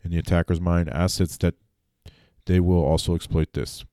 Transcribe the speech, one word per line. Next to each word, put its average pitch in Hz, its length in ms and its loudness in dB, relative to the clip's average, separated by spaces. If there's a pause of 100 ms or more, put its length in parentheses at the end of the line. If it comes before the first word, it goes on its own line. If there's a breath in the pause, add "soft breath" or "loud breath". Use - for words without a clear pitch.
in 85 40 -4
the 85 60 0
attacker's 85 420 0
mind 85 280 2
assets 87 480 -2
that 85 180 0 (920 soft breath)
they 90 140 4
will 87 220 4
also 82 320 0
exploit 80 380 -2
this. - 400 -8